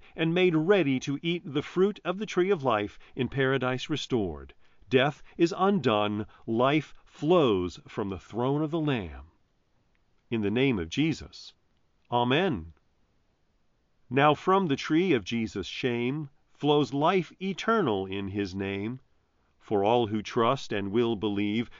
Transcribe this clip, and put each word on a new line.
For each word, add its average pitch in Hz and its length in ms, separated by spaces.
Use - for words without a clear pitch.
and 165 180
made 180 220
ready 156 460
to 143 200
eat 170 240
the 139 160
fruit 196 420
of 180 140
the 214 80
tree 185 240
of 165 140
life 107 340
in 127 140
paradise 131 580
restored. 92 680
Death 127 320
is 170 180
undone. 110 720
Life 131 480
flows 127 840
from 104 220
the 95 80
throne 131 460
of 147 80
the 170 80
Lamb. 98 480
In 113 100
the 101 80
name 120 300
of 82 100
Jesus. - 640
Amen. 120 600
Now 143 240
from 190 320
the 135 100
tree 165 380
of 110 100
Jesus' 107 440
shame 131 640
flows 147 440
life 165 440
eternal 180 680
in 98 220
his 98 260
name. 98 460
For 101 240
all 117 240
who 104 160
trust 123 500
and 101 180
will 117 240
believe, 104 540